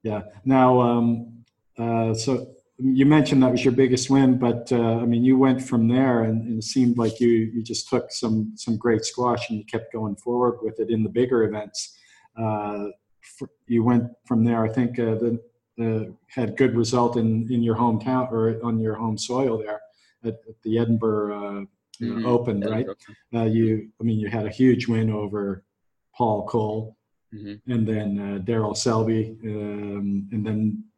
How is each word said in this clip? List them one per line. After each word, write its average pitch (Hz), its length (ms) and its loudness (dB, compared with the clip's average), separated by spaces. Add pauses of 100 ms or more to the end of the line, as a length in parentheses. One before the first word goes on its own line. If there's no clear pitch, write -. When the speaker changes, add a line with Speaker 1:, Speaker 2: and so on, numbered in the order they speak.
Speaker 1:
yeah. 104 180 -4 (220)
Now, 127 380 6
um, 117 640 0 (320)
uh, 117 360 0
so - 420 -2 (220)
you 131 280 4
mentioned 147 360 6
that 127 100 4
was 120 120 0
your 127 100 4
biggest 127 360 2
win, 131 280 6
but, 120 340 0
uh, 117 260 2
I 117 80 -2
mean, 120 180 2
you 131 140 6
went 131 240 4
from 113 260 2
there, 123 360 4
and, 113 200 0
and 113 160 -4
it 110 60 -8
seemed 120 320 2
like 113 240 0
you, 120 80 4
you 113 340 0
just 113 260 -8
took 123 220 -2
some, 110 440 -2
some 110 220 -4
great 110 280 0
squash 120 440 -2
and 110 80 -4
you 104 80 -10
kept - 280 -8
going 107 240 -6
forward 120 440 -2
with 110 200 -6
it 104 80 -4
in 113 140 0
the 101 60 -2
bigger 120 360 2
events. 104 520 -8 (400)
Uh, 104 500 -4 (340)
fr-, - 240 -14 (220)
you 117 160 2
went 117 280 2 (140)
from 113 180 2
there, 117 200 2
I 110 60 0
think, 117 300 -2
uh, 113 160 0
the, 117 260 -2 (360)
the, 110 360 -4 (140)
had 110 300 -6
good 123 180 4
result 120 400 2
in, 113 340 0
in 120 140 0
your 113 120 2
hometown 120 540 0
or 113 320 0
on 117 160 -2
your 110 180 -2
home 110 220 -4
soil 123 400 -2
there 107 220 -6 (460)
at, 110 80 -4 (160)
at - 140 -20
the 113 140 0
Edinburgh, 104 840 0
uh, 98 40 -12 (360)
Speaker 2:
Mm-hmm. 117 240 -6
Speaker 1:
Open, 120 360 0
Speaker 2:
Edinburgh 110 140 -4
Speaker 1:
right? 117 140 -4
Speaker 2:
Open. - 260 -18 (180)
Speaker 1:
Uh, 113 120 0
you, 110 440 0 (120)
I - 20 -6
mean, 110 160 0
you 104 80 -4
had 107 180 -4
a 107 40 -6
huge 123 360 4
win 113 240 0
over 101 540 -4 (500)
Paul 107 320 -2
Cole, 110 520 -4 (360)
Speaker 2:
Mm-hmm. 104 380 -12
Speaker 1:
and 113 160 0
then, 104 320 -2
uh, 101 240 -6
Daryl 110 320 -2
Selby, 113 720 -2
um, 104 880 -6
and 107 120 -4
then 107 380 -2 (140)